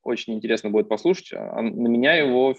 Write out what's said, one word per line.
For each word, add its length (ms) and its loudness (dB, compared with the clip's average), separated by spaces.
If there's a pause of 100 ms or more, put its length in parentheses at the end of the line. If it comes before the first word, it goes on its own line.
очень 320 -6
интересно 360 -2
будет 180 2
послушать. 460 -2
А, 280 -6
на 260 -2
меня 280 4
его 420 2